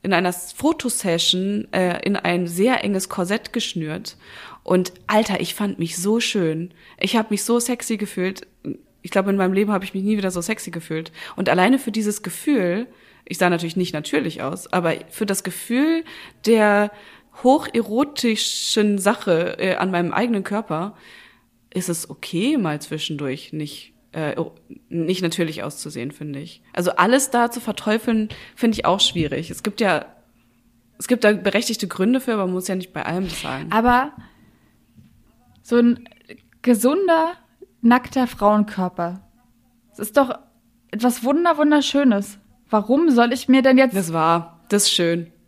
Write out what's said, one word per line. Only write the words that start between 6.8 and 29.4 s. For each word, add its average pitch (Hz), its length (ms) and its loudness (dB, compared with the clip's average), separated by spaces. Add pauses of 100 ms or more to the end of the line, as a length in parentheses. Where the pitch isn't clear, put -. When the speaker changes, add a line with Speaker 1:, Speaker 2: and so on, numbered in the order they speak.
Speaker 1:
Ich 190 160 -2
hab 220 160 0
mich 202 140 -2
so 240 140 2
sexy 240 360 -4
gefühlt. 196 500 -6 (560)
Ich 175 100 -16
glaube, 196 180 0
in 196 80 2
meinem 185 160 2
Leben 202 180 2
habe 190 140 -2
ich - 80 -12
mich 190 100 -4
nie 208 140 2
wieder 190 120 -2
so 180 120 -6
sexy 202 300 -6
gefühlt. 165 420 -8 (240)
Und 190 100 -2
alleine 220 320 4
für 247 100 -6
dieses 208 320 -2
Gefühl, 196 640 0 (380)
ich - 140 -12
sah 180 120 2
natürlich 170 280 -2
nicht 180 160 -2
natürlich 156 480 -4
aus, 156 320 -6
aber 170 200 0 (140)
für - 180 -6
das 196 200 -4
Gefühl 302 580 0 (420)
der 208 460 4 (500)
hocherotischen 233 1600 0
Sache, 185 600 0
äh, 185 180 0
an 190 140 -2
meinem 175 220 0
eigenen 214 320 0
Körper, 202 540 -6 (760)
ist 180 140 -4
es 170 220 -6
okay, 214 480 -2
mal 156 240 -2
zwischendurch 147 720 -8
nicht, 151 400 -12 (180)
äh, 156 260 -6
oh, - 140 -6 (380)
nicht 175 320 -2
natürlich 165 420 -2
auszusehen, 143 480 -10
finde 143 300 -12
ich. - 200 -18 (120)
Also 175 180 0
alles 247 380 4
da 240 200 2
zu 240 120 -8
verteufeln, 220 680 -2 (260)
finde 233 220 0
ich - 100 -6
auch 190 140 2
schwierig. 156 500 -2